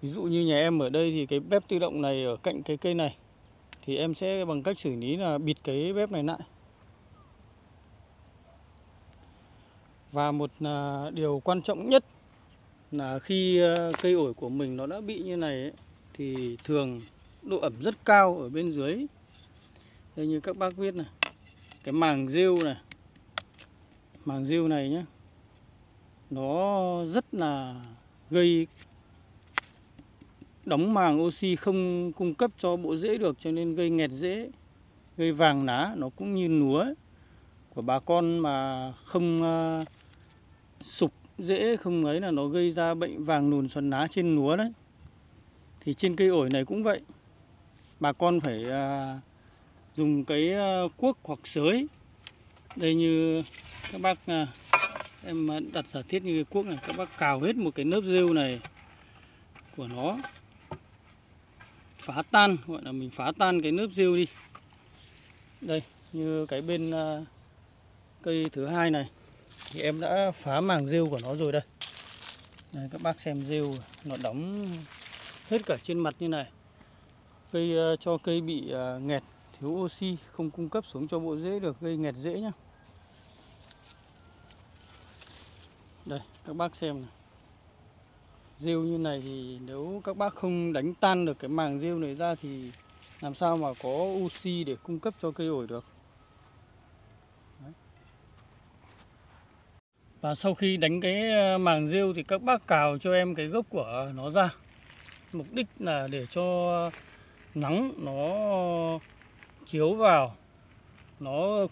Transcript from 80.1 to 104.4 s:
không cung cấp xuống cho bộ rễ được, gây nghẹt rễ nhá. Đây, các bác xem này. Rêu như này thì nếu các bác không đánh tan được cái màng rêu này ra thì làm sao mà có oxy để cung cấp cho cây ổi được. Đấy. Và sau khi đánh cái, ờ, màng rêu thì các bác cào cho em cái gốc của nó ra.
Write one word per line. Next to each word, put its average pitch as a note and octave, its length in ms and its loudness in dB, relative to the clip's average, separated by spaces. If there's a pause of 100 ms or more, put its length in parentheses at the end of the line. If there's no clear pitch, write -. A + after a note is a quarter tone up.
không D#3+ 180 -6
cung E3 180 -8
cấp G#3+ 180 -4
xuống C#3+ 220 -8
cho E3+ 100 -2
bộ D#3+ 180 -4
rễ F3+ 220 -4
được, E3 220 -4
gây E3 160 -4
nghẹt D3+ 180 -2
rễ E3+ 260 -6
nhá. G#3+ 120 -6 (3500)
Đây, C#3 140 -8 (260)
các D#3 100 -10
bác E3+ 200 -4
xem D3 240 -6
này. B2 100 -14 (1500)
Rêu E3 240 -2
như E3 160 -2
này D3+ 260 -2
thì C3 420 -10
nếu D3+ 380 -10
các G3 120 -6
bác G3+ 180 -2
không F3 380 -2
đánh D3+ 220 -2
tan F#3 300 4
được D3+ 140 -2
cái C3+ 100 -8
màng D3 320 -2
rêu E3+ 180 -4
này D3 160 -4
ra E3+ 200 -2
thì C3+ 360 -12 (500)
làm C#3+ 140 -8
sao E3 220 2
mà D#3 120 -2 (140)
có B2+ 80 -4
oxy F3+ 760 -4
để C3+ 180 -6
cung E3+ 160 -8
cấp - 240 -6
cho E3 80 -2
cây D#3+ 160 -4
ổi C#3 200 -2
được. A#2 180 -10 (1800)
Đấy. C#3 120 -18 (2500)
Và D3+ 140 -2
sau F#3+ 200 -2
khi F#3+ 220 2
đánh E3 240 2
cái, G3 300 0
ờ, G3 280 4
màng D#3+ 300 4
rêu F#3+ 240 2
thì E3 100 -6
các F#3+ 200 -2
bác B3 240 2
cào D3 320 4
cho F3+ 140 0
em F3+ 220 4
cái D#3 120 -4
gốc G#3 220 -2
của C3 460 -4
nó C3 160 -6
ra. F3+ 200 4 (800)